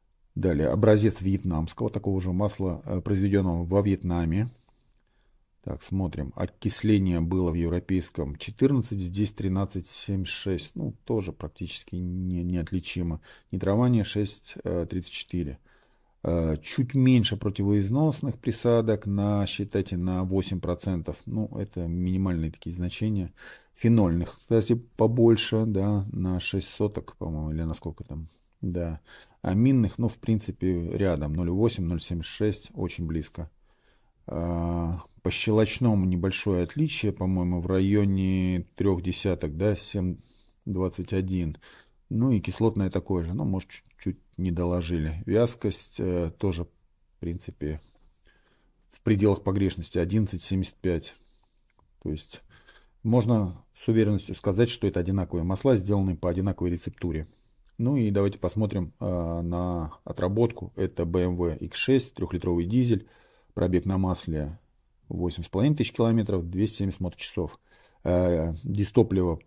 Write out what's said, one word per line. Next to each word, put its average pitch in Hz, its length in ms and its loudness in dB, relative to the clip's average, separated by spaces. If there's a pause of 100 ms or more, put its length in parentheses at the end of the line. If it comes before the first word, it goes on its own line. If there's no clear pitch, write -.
(360)
Далее, 85 320 2
образец 107 540 4
вьетнамского, 92 680 -2
такого 98 320 -2
же 92 100 -2
масла, 92 540 -2
э, 92 160 -2
произведённого 95 640 2
во 92 160 4
Вьетнаме. 90 680 0 (1120)
Так, - 180 -10
смотрим. 82 540 -4
Окисление 95 840 0
было 90 280 0
в 82 60 0
европейском 85 800 -2
четырнадцать, 127 640 0
здесь 95 340 -2
тринадцать 95 540 -2
семь 95 380 -4
шесть. - 500 -6
Ну, 151 180 -6 (120)
тоже 101 280 -4
практически - 600 -12
не-, 90 480 -4
неотличимо. 87 760 -4 (320)
Нитрование 110 520 2
шесть, - 600 -4
э, 87 240 -2
тридцать 90 260 -6
четыре. 76 440 -6 (680)
Э, 82 340 2
чуть - 340 -2
меньше 127 420 6
противоизносных 104 1040 0
присадок 113 640 2
на, 101 400 2
считайте, 98 500 -2
на 90 280 0
восемь 92 360 0
процентов. 87 680 -2
Ну, 110 220 -4 (100)
это 92 300 -6
минимальные 90 640 0
такие 85 240 -10
значения. 92 580 -2 (420)
Фенольных, 92 600 4
кстати, 113 400 2
побольше, 113 880 4
да, 101 460 2
на 92 280 -2
шесть - 300 -4
соток, - 480 -4
по-моему, 78 340 -4
или 80 120 -2
на 80 100 -2
сколько - 300 -10
там. 80 260 -10 (320)
Да. 85 400 -4 (400)
Аминных, 113 580 4
ну, 120 80 0
в - 100 -4
принципе, 92 760 -2
рядом. 80 420 0
Ноль 85 180 -2
восемь, 101 340 0
ноль 82 160 -2
семьдесят 85 300 -6
шесть, - 420 -4
очень 90 320 -6
близко. 80 460 -6 (720)
А, 85 800 -2 (180)
по - 80 0
щелочному 107 760 2
небольшое 90 580 0
отличие, 143 480 -2
по-моему, 90 500 0
в 85 60 -4
районе 95 1000 2 (100)
трёх 92 280 2
десяток, 87 520 -2
да, 98 200 2
семь 92 420 -4 (480)
двадцать 92 480 -2
один. 92 440 0 (520)
Ну 123 220 2
и 110 80 4
кислотное 98 500 0
такое 90 340 -2
же, 85 120 -4
ну, 127 100 -2
может, 95 240 -2
чуть-чуть - 480 -8 (200)
не 90 140 0
доложили. 85 720 -2
Вязкость, 110 760 0
э, 87 380 0
тоже, 87 260 -2
в - 560 -18
принципе, 78 600 -6 (1080)
в - 120 -20
пределах 101 420 4
погрешности 95 560 0
одиннадцать 92 420 0
семьдесят 95 340 -2
пять. 85 400 -2 (840)
То - 80 -6
есть - 320 -8 (600)
можно 110 600 2 (120)
с - 120 -6
уверенностью 107 480 2
сказать, 104 340 2
что - 180 -2
это 92 120 0
одинаковые 90 440 0
масла, 95 340 2
сделанные 95 380 2
по 90 140 -2
одинаковой 90 420 0
рецептуре. 82 560 -4 (500)
Ну 127 200 2
и 113 120 2
давайте 98 300 2
посмотрим, 101 600 -2
э, 85 420 -2
на 87 520 -2 (100)
отработку. 104 720 -2
Это 92 300 -2
Б 87 180 2
М 90 120 0
В 85 200 0
Икс - 220 -10
шесть, 127 360 2
трёхлитровый 87 520 -2
дизель, 117 420 2 (460)
пробег 90 320 2
на 92 120 2
масле 85 640 -2 (500)
восемь 85 340 -4
с - 60 -12
половиной 135 260 2
тысяч - 160 -2
километров, 104 580 2
двести 92 280 -2
семьдесят 98 220 -4
моточасов. - 600 -6 (440)
Э, 85 500 2 (100)
дистоплива 95 840 2